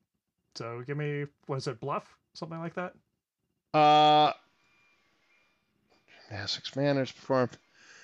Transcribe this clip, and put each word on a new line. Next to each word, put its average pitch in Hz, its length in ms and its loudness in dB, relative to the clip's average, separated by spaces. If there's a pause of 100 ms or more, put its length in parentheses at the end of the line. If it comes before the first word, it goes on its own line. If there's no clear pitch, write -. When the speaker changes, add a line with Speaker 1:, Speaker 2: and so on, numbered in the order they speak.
(560)
Speaker 1:
So 120 320 -12
give 143 100 -8
me, 147 280 -6 (220)
was 135 200 -8
it 123 120 -8
bluff? 143 360 -10 (180)
Something 165 260 -14
like 165 160 -10
that? 180 180 -10 (800)
Speaker 2:
Uh, 151 600 6 (2000)
gymnastics - 460 -10
manners 139 360 -2
performed. 127 460 -2 (460)